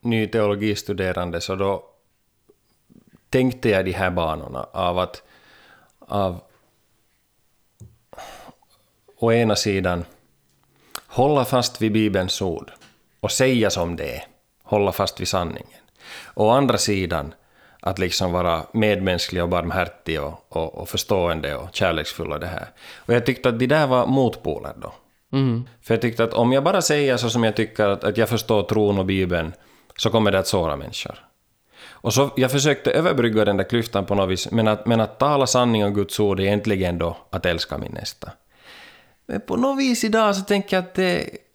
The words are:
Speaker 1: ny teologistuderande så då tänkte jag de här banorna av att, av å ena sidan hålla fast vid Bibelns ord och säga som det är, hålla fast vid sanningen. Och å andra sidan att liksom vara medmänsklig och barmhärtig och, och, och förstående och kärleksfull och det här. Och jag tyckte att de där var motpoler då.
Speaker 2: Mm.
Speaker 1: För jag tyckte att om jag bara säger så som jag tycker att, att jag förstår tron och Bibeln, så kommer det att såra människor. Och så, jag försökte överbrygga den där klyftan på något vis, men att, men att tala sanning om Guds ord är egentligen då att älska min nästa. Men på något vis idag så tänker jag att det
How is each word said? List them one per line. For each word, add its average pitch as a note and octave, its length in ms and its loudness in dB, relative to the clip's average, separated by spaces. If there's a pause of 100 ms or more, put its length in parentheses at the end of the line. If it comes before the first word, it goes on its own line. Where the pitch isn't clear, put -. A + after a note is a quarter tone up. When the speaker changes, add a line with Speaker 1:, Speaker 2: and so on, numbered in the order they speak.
Speaker 1:
ny A2+ 260 0
teologistuderande G2+ 1120 -2
så F#2+ 140 -6
då G2 300 -2 (1500)
tänkte B2+ 380 0
jag F#2+ 160 2
de F#2 80 -2
här F#2 180 0
banorna D#2 640 -4
av F2+ 260 -2
att, F2+ 240 -4 (760)
av F#2+ 420 -4 (2750)
å A#2 160 2
ena A2+ 240 4
sidan F2+ 480 0 (1040)
hålla C#3 380 2
fast - 380 -2
vid A2 100 2
Bibelns G2 500 0
ord E2+ 300 -6 (480)
och G2+ 120 -2
säga B2 380 2
som F2 260 -2
det C#2+ 200 -8
är, D#2 80 -14 (380)
hålla G2+ 300 2
fast - 280 -4
vid F#2 80 -4
sanningen. - 520 -6 (440)
Och - 220 0
å A2 40 6
andra B2 280 4
sidan E2+ 560 -2 (460)
att F#2 180 -4
liksom F2+ 340 -2
vara F2 300 0 (100)
medmänsklig F#2+ 680 0
och E2+ 60 -2
barmhärtig E2+ 720 -2
och, D#2 260 -10
och, D#2+ 260 -6
och - 140 -12
förstående D#2+ 680 -2
och E2 160 -10
kärleksfull D#2 600 -2
och D2+ 80 -6
det E2+ 60 -8
här. F2+ 200 -10 (300)
Och - 180 -2
jag A#2+ 120 2
tyckte C3 220 0
att A#2 100 0
de B2+ 80 2
där D3 200 4
var B2+ 200 2
motpoler A#2+ 680 0
då. - 160 -12 (400)
Speaker 2:
Mm. B2+ 360 0 (120)
Speaker 1:
För - 140 0
jag A2+ 60 0
tyckte A#2 240 0
att A2+ 100 -4
om A#2+ 180 4
jag C3+ 120 2
bara F#3 180 2
säger C#3+ 340 2
så A#2 140 0
som A#2 140 2
jag A2 120 2
tycker G#2 320 0
att, G2 160 -2
att G#2+ 120 0
jag A2+ 120 2
förstår G#2+ 340 0
tron G#2 360 2
och F#2+ 80 0
Bibeln, F2+ 460 0 (440)
så - 140 -2
kommer G#2+ 200 4
det G2 80 4
att F#2+ 80 0
såra E2 300 0
människor. - 420 -12 (720)
Och - 240 -4
så, C3+ 220 4
jag B2+ 140 2
försökte C#3+ 400 2
överbrygga A#2+ 540 4
den G2+ 120 2
där F#2+ 80 0
klyftan A2 420 -2
på G2+ 80 0
något G2 160 2
vis, F#2 200 -4
men A2 180 2
att, G#2+ 180 0
men A#2 140 4
att - 180 -2
tala C#3+ 280 2
sanning A#2+ 380 2
om G2+ 100 0
Guds G2+ 260 -2
ord G2 200 2
är F#2+ 40 0
egentligen G2 540 0
då E2+ 180 -2 (140)
att F#2 160 -4
älska E2 320 -2
min - 140 -10
nästa. - 380 -12 (960)
Men - 140 -6
på - 160 -6
något C4+ 220 0
vis B3+ 260 0
idag G#3+ 320 2
så F#3+ 80 -4
tänker G3 320 0
jag F#3 80 0
att F3+ 100 -18
det F3+ 360 0 (240)